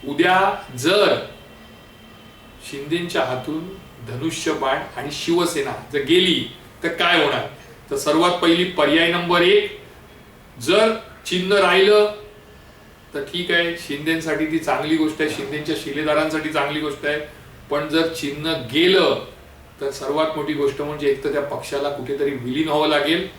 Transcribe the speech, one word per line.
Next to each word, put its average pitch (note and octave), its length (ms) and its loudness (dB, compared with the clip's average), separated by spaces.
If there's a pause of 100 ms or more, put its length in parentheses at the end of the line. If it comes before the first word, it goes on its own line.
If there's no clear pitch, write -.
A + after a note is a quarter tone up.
उद्या E3+ 360 2 (380)
जर F#3 380 4 (1500)
शिंदेच्या E3 600 -4
हातून C3 360 -4 (480)
धनुष्यबाण A#2+ 720 -2 (200)
आणि C#3 160 -8
शिवसेना E3 580 0 (220)
जर C#3+ 60 0
गेली E3 480 2 (360)
तर E3 60 -2
काय F3 340 2
होणार? C#3 220 0 (460)
तर C#3 40 -2
सर्वात D#3 360 4
पहिली F3 400 4
पर्याय D#3+ 400 4
नंबर F3 300 2
एक, G4+ 360 4 (800)
जर G#3 360 4 (320)
चिन्ह F#3 320 0
राहिलं G3 540 6 (1000)
तर C#3+ 100 -6
ठीक F3 280 -6
आहे, E3+ 260 0
शिंदेसाठी D#3 680 -4
ती D#3 140 -2
चांगली D3+ 380 0
गोष्ट D#3 240 0
आहे, D3+ 80 0
शिंदेच्या D3 480 -4
शिलेदारांसाठी D3+ 720 -2
चांगली D3 300 -2
गोष्ट D3+ 260 -6
आहे. D3 140 -2 (500)
पण D3 200 -2
जर E3 240 0
चिन्ह D3 400 -6 (200)
गेलं E3+ 500 4 (580)
तर C#3 100 -4
सर्वात D3+ 460 -2
मोठी D3 160 -4
गोष्ट C#3 280 -2
म्हणजे D3 280 -2
एक C3 140 0
तर C#3+ 100 0
त्या C#3+ 140 0
पक्षाला C#3+ 420 -4
कुठेतरी C#3 440 -2
विलीन C3 340 -4
व्हावं D3+ 220 2
लागेल D#3 380 0 (120)